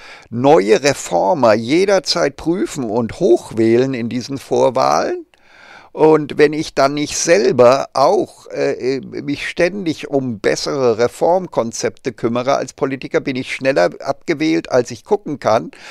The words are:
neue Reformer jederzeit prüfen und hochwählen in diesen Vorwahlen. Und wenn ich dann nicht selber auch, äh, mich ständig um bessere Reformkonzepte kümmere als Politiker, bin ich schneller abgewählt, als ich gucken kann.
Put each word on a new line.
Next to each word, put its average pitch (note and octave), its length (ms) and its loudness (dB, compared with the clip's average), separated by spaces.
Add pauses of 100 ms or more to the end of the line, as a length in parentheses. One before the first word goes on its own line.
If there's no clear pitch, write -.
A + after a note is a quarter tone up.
(300)
neue D#3+ 540 4
Reformer E3+ 720 2
jederzeit E3 840 0
prüfen E3+ 480 -4
und A2+ 380 -4
hochwählen B2 720 2
in A#2 160 -6
diesen B2+ 280 -6
Vorwahlen. C3+ 880 0 (680)
Und D#3 440 2
wenn D3 140 4
ich D3+ 240 -8
dann C#3+ 200 2
nicht D3 200 -6
selber C3+ 800 4
auch, - 540 0
äh, C3+ 520 -4
mich B2+ 480 -8
ständig F3 640 -4
um C3 300 -2
bessere C#3 580 0
Reformkonzepte B2+ 1120 -2
kümmere B2 460 -2
als - 160 -6
Politiker, C#3 480 -4
bin C3 160 -6
ich - 180 -8
schneller D3 360 0 (100)
abgewählt, D#3+ 680 -4
als B2 220 0
ich - 140 -16
gucken D#3 340 -4
kann. A2+ 320 0 (200)